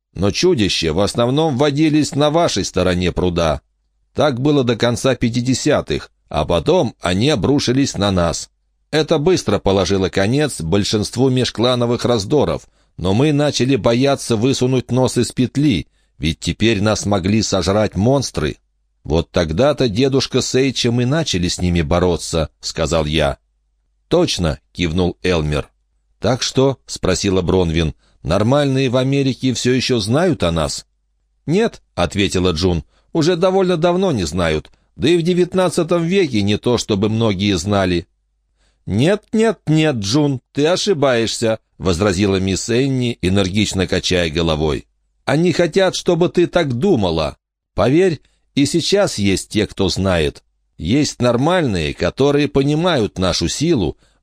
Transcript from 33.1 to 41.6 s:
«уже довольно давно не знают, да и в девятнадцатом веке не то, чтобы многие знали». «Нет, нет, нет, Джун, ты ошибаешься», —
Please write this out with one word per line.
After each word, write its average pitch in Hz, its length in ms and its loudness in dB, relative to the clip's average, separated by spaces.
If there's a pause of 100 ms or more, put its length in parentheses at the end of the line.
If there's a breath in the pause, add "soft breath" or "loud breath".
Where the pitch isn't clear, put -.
«уже 165 240 2
довольно 185 400 2
давно 175 340 0
не 98 140 -2
знают, 80 440 -2 (280)
да 98 100 0
и 175 100 4
в 170 40 0
девятнадцатом 175 840 0
веке 165 380 0
не 101 160 0
то, 123 200 0
чтобы 107 300 -2
многие 104 500 0
знали». 92 480 0 (800)
«Нет, 151 460 0
нет, 220 360 0
нет, 156 280 2
Джун, 127 460 -2 (100)
ты 143 160 0
ошибаешься», — 131 920 0 (180)